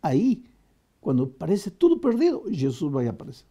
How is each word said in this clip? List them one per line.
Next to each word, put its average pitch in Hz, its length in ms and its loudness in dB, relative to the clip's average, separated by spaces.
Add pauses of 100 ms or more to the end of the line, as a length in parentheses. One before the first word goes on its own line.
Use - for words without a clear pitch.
Aí, 180 400 0 (560)
quando 131 260 0
parece 180 460 -4
tudo 339 260 4
perdido, 269 540 0
Jesus 139 400 -2
vai 127 160 0
aparecer. - 440 -10